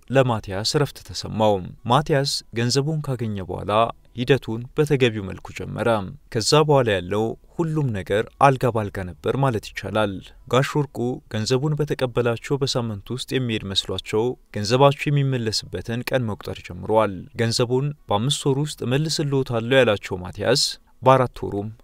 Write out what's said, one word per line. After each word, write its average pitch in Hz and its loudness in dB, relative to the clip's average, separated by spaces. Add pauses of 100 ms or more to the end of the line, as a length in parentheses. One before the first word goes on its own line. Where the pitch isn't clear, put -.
(100)
ለማቲያስ 113 0
እረፍት 143 -2
ተሰማው። 101 2 (300)
ማቲያስ 139 2 (220)
ገንዘቡን 135 0
ካገኘ 117 -6
በኋላ 90 -6 (420)
ሂደቱን 120 0 (120)
በተገቢው 127 2
መልኩ 92 -10
ጀመረ። 95 -4 (400)
ከዛ 120 4
በኋላ 139 4
ያለው 98 0 (280)
ሁሉም 156 -2
ነገር 101 -2 (160)
አልጋ 139 4
ባልጋ 107 -4
ነበር 90 -4
ማለት 131 0
ይቻላል። 104 -2 (360)
ጋሽ 131 2
ወርቁ 147 -4 (320)
ገንዘቡን 131 0
በተቀበላቸው 127 -2
በሳምንት 117 -2
ውስጥ 117 -6
የሚሄድ 120 -2
መስሏቸው 98 -2 (280)
ገንዘባቸው 127 4
የሚመለስበትን 123 -2
ቀን 127 0
መቁጠር 98 -8
ጀምሯል። 101 0 (220)
«ገንዘቡን 123 0 (180)
በአምስት 110 0
ወር 135 2
ውስጥ 151 -4
እመልስልዎታለሁ» 135 0
ያላቸው 107 2
ማቲያስ 98 0 (380)
በአራት 127 4
ወሩም 101 -6 (140)